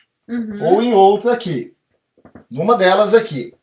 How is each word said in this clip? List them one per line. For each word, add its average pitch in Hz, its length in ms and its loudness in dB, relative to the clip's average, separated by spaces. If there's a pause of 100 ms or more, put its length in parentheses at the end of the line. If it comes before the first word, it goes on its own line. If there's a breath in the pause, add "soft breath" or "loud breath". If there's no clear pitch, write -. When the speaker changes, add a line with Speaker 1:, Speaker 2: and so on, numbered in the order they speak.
(280)
Speaker 1:
Uhum. 214 360 -8
Speaker 2:
ou 233 180 2
em 240 100 0
outra 202 400 2
aqui. 170 420 -6 (760)
Numa 190 260 0
delas 190 380 2
aqui. 156 480 -2